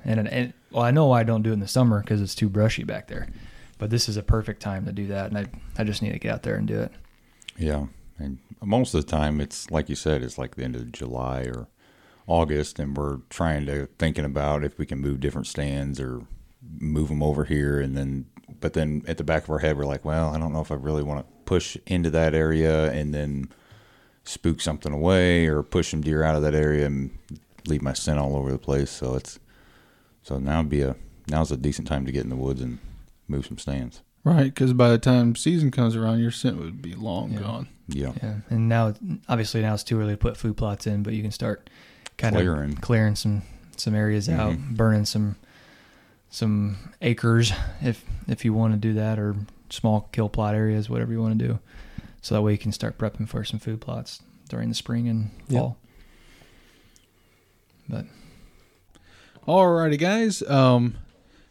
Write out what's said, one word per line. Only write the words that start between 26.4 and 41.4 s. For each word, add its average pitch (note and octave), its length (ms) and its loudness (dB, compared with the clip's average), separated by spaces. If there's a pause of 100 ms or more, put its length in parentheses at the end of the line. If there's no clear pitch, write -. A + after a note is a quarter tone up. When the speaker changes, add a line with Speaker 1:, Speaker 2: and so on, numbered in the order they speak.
Speaker 2:
that D2+ 120 2
area D2+ 320 4
and C2+ 240 -2 (560)
leave D2 160 0
my C2+ 100 -2
scent D2+ 280 0
all C#2 160 0
over C2+ 160 0
the C2+ 60 -2
place." C#2 340 0
So B1+ 240 -4
it's, - 240 -8 (800)
so C#2 160 -6
now C#2 220 0
would D#2 100 0
be D2 120 2
a, C2 120 0 (340)
now's D2+ 220 2
a D2 60 -2
decent C#2 320 -2
time C2+ 180 -2
to C2 60 -6
get C2 100 -2
in B1 80 -4
the B1+ 60 -6
woods C2 240 -2
and B1 180 -6 (480)
move C#2+ 200 -4
some - 120 -12
stands. C2 420 -6 (240)
Speaker 3:
Right, C#3+ 300 4
'cause C3 180 4
by B2 180 8
the A#2 80 6
time A#2+ 360 6
season D#3 380 2
comes A2+ 240 2
around, A2+ 240 2
your A#2 100 2
scent - 260 -2
would E2 240 -8
be F2 140 -10
long G#2 380 -4
Speaker 1:
Yeah. G#2 80 -4
Speaker 3:
gone. A#2 280 -6 (200)
Speaker 2:
Yeah. C2+ 240 -4 (100)
Speaker 1:
Yeah, A2 120 -6 (140)
and A2+ 200 2
now, A2+ 260 4 (340)
obviously, A2+ 340 0
now G#2+ 120 2
it's G#2 80 -4
too A#2 180 -2
early G#2 120 0
to G2+ 40 -2
put A2 200 0
food G#2+ 200 -2
plots G#2 300 -4
in, G#2 160 0
but G#2+ 120 -4
you G#2+ 80 -4
can G#2+ 100 -4
start G#2+ 360 -6 (500)